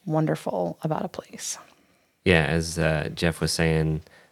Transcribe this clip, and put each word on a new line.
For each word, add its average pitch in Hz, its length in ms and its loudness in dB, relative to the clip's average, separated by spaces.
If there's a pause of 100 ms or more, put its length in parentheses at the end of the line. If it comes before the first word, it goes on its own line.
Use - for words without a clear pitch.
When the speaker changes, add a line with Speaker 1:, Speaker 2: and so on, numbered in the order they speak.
Speaker 1:
wonderful 156 800 -2
about 156 220 -2
a 180 40 -8
place. - 480 -12 (640)
Speaker 2:
Yeah, 82 220 6
as, 82 320 -2
uh, 78 360 0
Jeff 82 260 0
was 78 120 0
saying 80 500 2 (300)